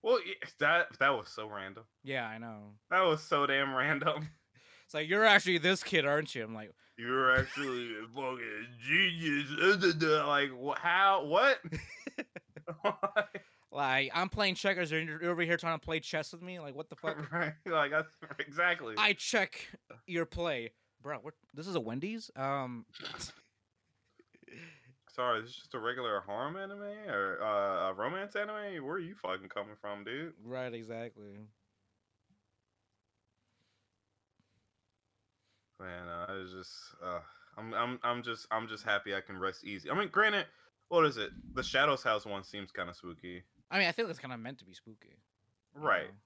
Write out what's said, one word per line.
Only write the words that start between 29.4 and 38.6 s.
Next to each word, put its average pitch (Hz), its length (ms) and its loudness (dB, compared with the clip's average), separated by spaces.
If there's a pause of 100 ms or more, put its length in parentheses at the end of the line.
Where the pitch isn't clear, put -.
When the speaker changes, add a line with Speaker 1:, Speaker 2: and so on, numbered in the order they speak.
Speaker 1:
coming 104 320 -6
from, 101 220 -8
dude? 147 300 -8 (100)
Speaker 2:
Right, 127 300 -6
exactly. 110 640 -12 (4000)
Speaker 1:
Man, 87 280 -10
uh, 85 200 -6 (140)
it's 92 120 -14
just, 92 180 -14 (320)
uh, 87 160 -4 (380)
I'm, 110 160 -10
I'm, 120 300 -2
I'm 120 200 0
just, 117 280 -8
I'm 113 160 0